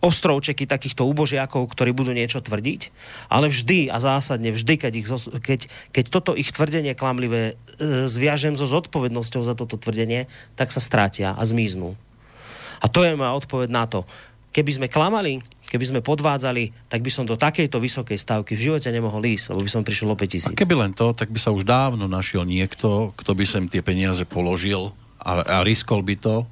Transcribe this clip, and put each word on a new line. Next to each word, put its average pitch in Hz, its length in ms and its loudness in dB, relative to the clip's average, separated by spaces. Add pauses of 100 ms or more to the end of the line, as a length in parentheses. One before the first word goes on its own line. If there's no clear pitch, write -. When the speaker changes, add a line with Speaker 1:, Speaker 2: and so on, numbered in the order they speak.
Speaker 1:
ostrovčeky 151 680 2
takýchto 135 400 -2
úbožiakov, 139 640 0
ktorí 123 200 2
budú 127 200 0
niečo 120 280 -2
tvrdiť, 110 520 -4 (360)
ale 147 200 4
vždy 135 400 2
a - 80 -2
zásadne 127 560 2
vždy, 113 240 2
keď 123 200 -2
ich 110 120 -4
zos-, 123 200 -4
keď, 131 360 -2 (280)
keď 123 200 2
toto 185 240 2
ich 147 160 -2
tvrdenie 147 400 0
klamlivé, 120 600 0 (280)
e, 135 240 2
zviažem 143 480 2
so 139 160 -2
zodpovednosťou 123 720 -2
za 120 160 -2
toto 117 240 -8
tvrdenie, 113 480 -2 (240)
tak 131 160 -2
sa - 80 -2
stratia 101 560 0
a 98 80 -4
zmiznú. 104 560 -2 (840)
A - 80 4
to 175 120 4
je 165 160 4
moja 131 160 0
odpoveď 131 360 -2
na 117 200 0
to. 98 160 -4 (460)
Keby 151 220 0
sme 135 140 -2
klamali, 160 520 2 (240)
keby 123 240 -2
sme 131 140 0
podvádzali, 135 840 0
tak 117 120 -2
by 117 80 -2
som 131 160 -2
do 113 120 -2
takejto 147 440 2
vysokej 117 360 -2
stavky 107 380 -2
v 110 140 0
živote 151 200 0
nemohol 113 360 -2
ísť, 113 280 0
lebo 95 120 0
by 101 80 -2
som 113 100 0
prišiel 107 300 0
o 107 40 2
päť 95 200 -2
tisíc. - 160 -2
Speaker 2:
A - 80 -4
keby 175 180 4
len 101 140 2
to, 117 200 2
tak 113 160 -2
by 110 120 -4
sa 113 100 0
už 101 140 2
dávno 120 420 2
našiel 92 380 -2
niekto, 95 720 0
kto - 160 -4
by 98 120 2
sem 95 220 0
tie 90 140 -2
peniaze 92 440 0
položil 92 680 -2 (260)
a, 90 220 -2
a 87 220 0
riskol 107 400 2
by 98 140 0
to 110 200 0 (160)